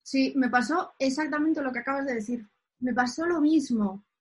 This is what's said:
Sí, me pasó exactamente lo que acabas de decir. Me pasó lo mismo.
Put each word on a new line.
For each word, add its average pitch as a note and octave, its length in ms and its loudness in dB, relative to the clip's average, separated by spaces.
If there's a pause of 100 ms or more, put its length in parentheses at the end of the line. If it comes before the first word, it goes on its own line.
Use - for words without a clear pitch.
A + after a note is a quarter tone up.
Sí, C4+ 320 0
me B3+ 140 2
pasó B3 500 0
exactamente D4 640 0
lo C4+ 100 -4
que A#3+ 80 -6
acabas C#4 260 -4
de C4 100 -2
decir. A3+ 300 -6 (340)
Me B3 140 -2
pasó B3 320 0
lo F4 160 0
mismo. A#3+ 600 2 (180)